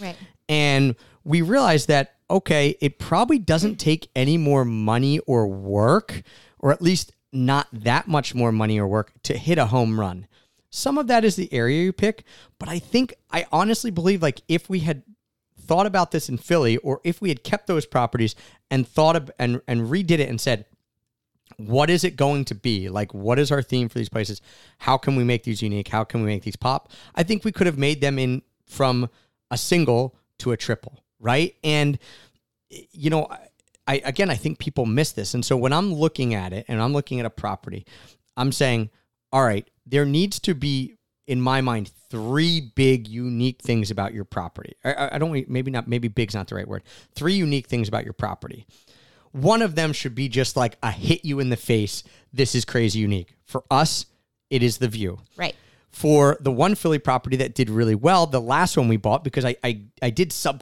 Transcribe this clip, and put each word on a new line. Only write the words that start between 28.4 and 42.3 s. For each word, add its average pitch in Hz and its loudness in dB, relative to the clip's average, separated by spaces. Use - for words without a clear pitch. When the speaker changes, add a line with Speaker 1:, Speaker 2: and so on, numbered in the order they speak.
Speaker 2:
from 123 0
a 123 -4
single 131 2
to 123 -4
a 113 0
triple, - -8
right? 131 0
And, 147 2
you - -6
know, 160 0
I, - -14
I, 139 0
again, 156 -2
I 139 0
think 151 -6
people 139 -4
miss 127 0
this. - -8
And 123 -4
so 135 2
when 127 0
I'm 185 0
looking 147 0
at 92 -4
it 104 -8
and 113 -2
I'm 123 0
looking 143 -4
at 117 -4
a 113 -6
property, 95 -10
I'm 131 0
saying, 120 0
"All 135 4
right, 107 0
there 143 0
needs 160 0
to 185 -2
be, 135 -4
in 127 -2
my 131 0
mind, 117 -2
three 135 -2